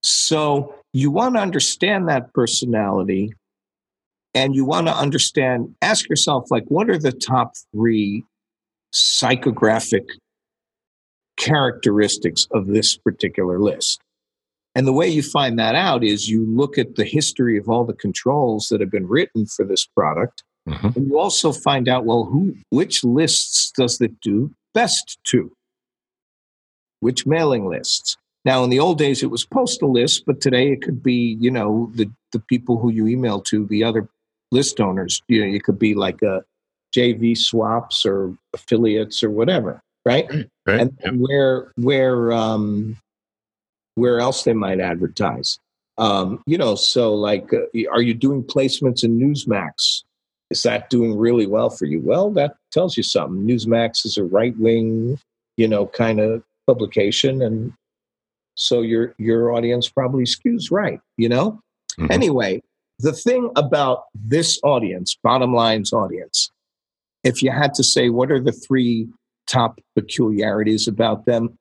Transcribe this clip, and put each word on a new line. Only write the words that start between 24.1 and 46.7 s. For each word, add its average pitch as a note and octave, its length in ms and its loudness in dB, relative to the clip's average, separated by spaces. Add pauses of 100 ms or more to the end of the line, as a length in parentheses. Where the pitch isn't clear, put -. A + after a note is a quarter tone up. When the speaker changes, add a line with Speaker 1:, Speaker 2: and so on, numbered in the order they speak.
Speaker 1:
do A2+ 300 0 (240)
best - 420 -2 (120)
to? A2+ 220 2 (1500)
Which B2 260 -2
mailing C#3 420 2
lists? - 500 -4 (280)
Now, C3 180 2
in B2 60 0
the B2+ 100 4
old E3 200 2
days, C#3 240 0
it - 80 -2
was A#2 140 -6
postal B3 460 0
lists, B2 340 2
but C#3+ 160 2
today C3+ 300 4
it C3 100 -2
could B2+ 200 -4
be, A#2+ 380 2
you A#2+ 100 2
know, A2 460 0
the, G#2+ 140 0 (220)
the A#2 80 -2
people A#2+ 380 0
who A#2+ 140 2
you A2 160 0
email A2+ 340 0
to, G#2+ 240 -2
the G#2 180 0
other A2+ 240 0 (440)
list C3+ 280 0
owners. F#2+ 480 0
You A2 180 4
know, G2 100 -2
it G2+ 80 -4
could G2 160 0
be G#2+ 160 2
like F#2+ 260 -2
a F#2+ 220 -2 (500)
J B2 200 2
V A#2 220 0
swaps A2+ 720 -2
or G2 320 -2 (160)
affiliates A2 720 0
or A2 80 0
whatever, A#2 500 -2 (240)
right? B2+ 240 0 (380)
Speaker 2:
Right. G#2+ 140 2
Speaker 1:
And C3 220 -2
Speaker 2:
Yep. A2 120 -4
Speaker 1:
where, C3 600 0
where, B2+ 540 2
um, A2 680 -2 (960)
where A#2+ 240 2
else B2+ 240 -2
they A#2+ 100 2
might G2 260 -2
advertise. F2 800 -4 (400)
Um, G2+ 480 -2
you D3+ 120 0
know, A#2 180 0